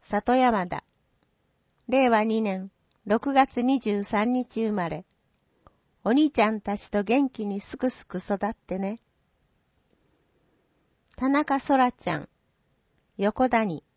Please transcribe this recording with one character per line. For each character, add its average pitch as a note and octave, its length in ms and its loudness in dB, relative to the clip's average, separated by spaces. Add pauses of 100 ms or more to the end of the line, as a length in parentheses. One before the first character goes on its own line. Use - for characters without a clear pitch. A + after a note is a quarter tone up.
里 G#3+ 340 -2
山 A#3 320 2
田。 D#3+ 160 -8 (1040)
令 B3+ 200 4
和 A3 160 4
二 A3 160 0
年 G3 300 -4 (340)
六 A3+ 280 0
月 C4+ 300 2
二 C4 160 2
十 G#3 240 -2
三 G#3+ 300 0
日 B3 320 -2
生 G#3+ 80 0
ま F3+ 160 -2
れ。 D#3 160 -8 (960)
お G3 80 0
兄 D4 200 4
ち A#3 120 2
ゃ G#3+ 80 4
ん A3 100 -4
た G#3 160 -4
ち - 140 -10
と G#3 120 0
元 B3+ 280 2
気 G#3+ 160 -8
に G3+ 140 -6
す - 160 -12
く B3+ 140 -2
す - 160 -12
く - 120 -10
育 G3 160 -4 (120)
っ A3 80 -4
て - 240 -10
ね。 G3 220 -6 (2250)
田 B3+ 120 -2
中 C#4 320 0
空 B3+ 320 2
ち - 180 -8
ゃ D#3 80 -4
ん、 - 100 -12 (920)
横 G#3+ 300 0
谷。 A3 360 -2 (120)